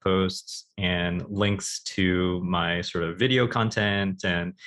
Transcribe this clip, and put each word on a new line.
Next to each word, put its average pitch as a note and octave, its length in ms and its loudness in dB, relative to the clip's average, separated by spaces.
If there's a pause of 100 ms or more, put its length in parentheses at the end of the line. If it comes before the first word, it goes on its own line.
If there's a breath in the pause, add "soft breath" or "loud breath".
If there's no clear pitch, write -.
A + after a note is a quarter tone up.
posts, F#2 680 0 (100)
and F2 500 0
links G2+ 560 0
to F2+ 640 2
my F2 340 0
sort F2 240 -4
of E2 160 -4
video B2+ 280 4
content G#2 760 0
and, F2 300 -2 (140 loud breath)